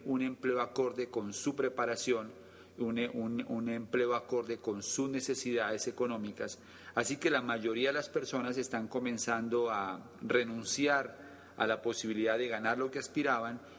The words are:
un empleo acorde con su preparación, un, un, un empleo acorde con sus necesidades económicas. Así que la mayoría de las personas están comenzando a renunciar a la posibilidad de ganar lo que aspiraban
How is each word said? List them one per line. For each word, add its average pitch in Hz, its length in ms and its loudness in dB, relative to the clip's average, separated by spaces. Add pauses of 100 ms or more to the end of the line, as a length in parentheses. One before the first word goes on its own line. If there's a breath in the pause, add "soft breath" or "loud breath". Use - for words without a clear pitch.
un 131 180 2
empleo 127 380 0
acorde 120 480 0
con 104 240 -2
su 139 220 0
preparación, 117 760 0 (460 loud breath)
un, 117 220 0 (160)
un, 117 340 0
un 117 200 -2
empleo 120 460 0
acorde 117 440 -2
con 101 240 -2
sus 135 260 0
necesidades 123 760 0
económicas. 110 720 -4 (360 loud breath)
Así 120 220 2
que 160 140 2
la 139 100 4
mayoría 117 480 2
de 143 60 2
las 147 140 -2
personas 127 500 -2
están 113 280 -2
comenzando 117 840 2
a 98 400 -4 (100)
renunciar 123 960 2 (400 loud breath)
a 110 100 4
la 110 140 2
posibilidad 110 560 2
de 123 120 0
ganar 113 300 0
lo 135 120 0
que 139 80 -6
aspiraban 123 640 0 (180 loud breath)